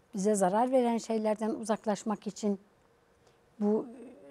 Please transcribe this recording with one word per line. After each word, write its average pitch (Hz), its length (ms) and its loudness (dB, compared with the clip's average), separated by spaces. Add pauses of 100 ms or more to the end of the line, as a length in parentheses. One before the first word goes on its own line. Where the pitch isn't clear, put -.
(140)
bize 208 200 2
zarar 208 380 2
veren 240 260 4
şeylerden 214 520 -2
uzaklaşmak 214 760 -4
için 202 340 -2 (1000)
bu 214 260 2 (440)